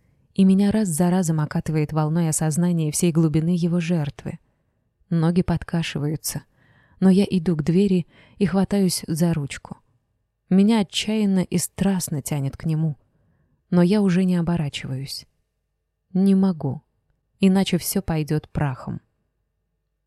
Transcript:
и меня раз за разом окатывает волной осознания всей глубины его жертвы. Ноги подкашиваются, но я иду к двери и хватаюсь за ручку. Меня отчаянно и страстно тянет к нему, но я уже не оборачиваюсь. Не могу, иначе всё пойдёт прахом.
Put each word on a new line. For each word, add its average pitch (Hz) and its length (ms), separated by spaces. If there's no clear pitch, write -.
и 190 100
меня 196 280
раз 214 160
за 175 220
разом 170 280
окатывает 151 540
волной 156 360
осознания 160 640
всей 175 220
глубины 160 380
его 175 280
жертвы. 165 640
Ноги 170 340
подкашиваются, 160 1000
но 185 100
я 190 220
иду 175 240
к 151 80
двери 180 460
и 202 80
хватаюсь 190 600
за 170 260
ручку. - 440
Меня 208 320
отчаянно 202 640
и - 140
страстно 185 640
тянет 139 340
к - 80
нему, 160 320
но 180 120
я 202 200
уже 190 220
не 180 100
оборачиваюсь. 147 960
Не 196 220
могу, 156 480
иначе 190 400
всё - 240
пойдёт 156 460
прахом. - 520